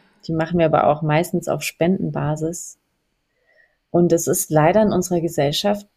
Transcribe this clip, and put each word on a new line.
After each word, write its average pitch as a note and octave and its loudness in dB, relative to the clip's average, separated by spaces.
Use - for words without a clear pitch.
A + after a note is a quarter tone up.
die E3 -4
machen E3 -2
wir E3+ 4
aber D3+ 4
auch D3+ 0
meistens E3 0
auf D3 -4
Spendenbasis. D#3 -4
Und F3 4
es E3 0
ist - -4
leider D#3+ 4
in G#3 2
unserer F3+ 0
Gesellschaft E3+ -2